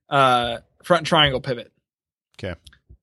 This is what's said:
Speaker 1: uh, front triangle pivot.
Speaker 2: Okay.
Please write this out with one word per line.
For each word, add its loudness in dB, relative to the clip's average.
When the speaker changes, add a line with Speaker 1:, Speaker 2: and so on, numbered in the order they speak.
Speaker 1:
uh, 2
front 2
triangle 0
pivot. -10
Speaker 2:
Okay. -12